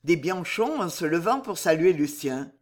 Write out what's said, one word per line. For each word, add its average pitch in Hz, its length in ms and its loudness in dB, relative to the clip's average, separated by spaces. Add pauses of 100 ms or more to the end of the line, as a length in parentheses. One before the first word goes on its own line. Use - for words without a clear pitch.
dit 165 140 2
Bianchon 185 640 -2
en 180 80 -2
se 170 160 -6
levant 170 340 2
pour 208 180 -8
saluer 165 360 4
Lucien. 143 580 -4 (100)